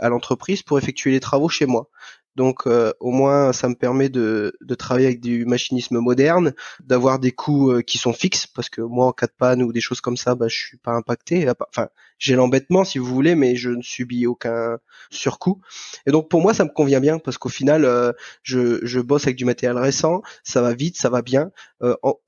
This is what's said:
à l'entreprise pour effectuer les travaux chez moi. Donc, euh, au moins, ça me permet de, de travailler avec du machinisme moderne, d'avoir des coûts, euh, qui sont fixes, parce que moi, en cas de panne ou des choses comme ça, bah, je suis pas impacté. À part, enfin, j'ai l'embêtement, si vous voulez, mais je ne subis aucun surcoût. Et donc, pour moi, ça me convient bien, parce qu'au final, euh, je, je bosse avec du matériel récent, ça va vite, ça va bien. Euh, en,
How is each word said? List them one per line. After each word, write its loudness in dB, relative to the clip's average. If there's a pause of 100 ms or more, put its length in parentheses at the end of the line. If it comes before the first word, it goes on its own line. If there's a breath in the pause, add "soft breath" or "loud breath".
à 4
l'entreprise -2
pour 0
effectuer -2
les 2
travaux 0
chez -2
moi. 0 (480 loud breath)
Donc, 0
euh, 2
au -4
moins, 4
ça -2
me -2
permet 0
de, -2
de -6
travailler 0
avec -2
du -2
machinisme -2
moderne, 2 (300 loud breath)
d'avoir 2
des 0
coûts, 2
euh, 2
qui -4
sont -2
fixes, -2
parce -10
que -12
moi, 0
en 2
cas -4
de -4
panne 2
ou -2
des -2
choses -6
comme -4
ça, -2
bah, -2
je -6
suis -12
pas -6
impacté. -2
À 0
part, -8
enfin, -4 (300 soft breath)
j'ai 0
l'embêtement, 2
si -8
vous -6
voulez, 2
mais 2
je -6
ne -6
subis -4
aucun -4 (320 loud breath)
surcoût. -4 (460 loud breath)
Et 0
donc, 2
pour 2
moi, 4
ça 2
me -6
convient 2
bien, 2
parce -8
qu'au -8
final, 2
euh, 2 (300 loud breath)
je, 0
je -2
bosse 0
avec -2
du -4
matériel 0
récent, 0 (220 loud breath)
ça 0
va 2
vite, -4
ça 2
va 0
bien. 0 (320 loud breath)
Euh, 2
en, 2 (140)